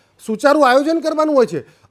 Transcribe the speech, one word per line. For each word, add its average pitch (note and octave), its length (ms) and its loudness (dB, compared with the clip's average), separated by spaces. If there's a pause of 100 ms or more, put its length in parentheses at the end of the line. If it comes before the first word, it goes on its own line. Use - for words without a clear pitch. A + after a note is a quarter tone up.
(260)
સુચારું C#4 440 2
આયોજન D4 300 0
કરવાનું D#4 360 -2
હોય B3 100 2
છે. - 460 -10